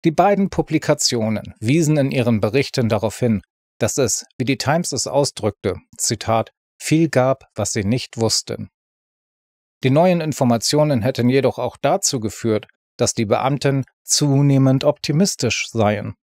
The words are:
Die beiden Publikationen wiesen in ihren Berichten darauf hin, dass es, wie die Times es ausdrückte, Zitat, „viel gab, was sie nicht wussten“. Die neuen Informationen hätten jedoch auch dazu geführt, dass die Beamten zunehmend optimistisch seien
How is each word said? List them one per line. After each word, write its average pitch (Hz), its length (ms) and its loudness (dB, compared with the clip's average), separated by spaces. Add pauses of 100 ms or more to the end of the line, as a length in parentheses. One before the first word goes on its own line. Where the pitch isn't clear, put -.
Die 170 40 4
beiden 190 380 2
Publikationen 123 1120 -2
wiesen 151 380 2
in 135 120 0
ihren 117 300 0
Berichten 117 480 0
darauf 107 300 -2
hin, 113 240 0 (360)
dass - 200 -2
es, - 260 -2 (140)
wie 131 80 -2
die 135 120 -2
Times 165 340 -2
es 123 140 -6
ausdrückte, 107 680 -2 (220)
Zitat, 110 520 -2 (300)
„viel 156 300 2
gab, 131 440 0
was - 200 -4
sie 107 100 -2
nicht 120 340 -4
wussten“. - 520 -4 (1120)
Die 127 80 2
neuen 170 320 4
Informationen 143 800 0
hätten 120 260 0
jedoch 131 300 2
auch 120 180 -6
dazu 143 440 -2
geführt, 110 480 -4 (280)
dass 113 160 -2
die 117 140 -2
Beamten 135 580 0 (180)
zunehmend 135 840 2
optimistisch 147 840 0
seien 104 440 0 (120)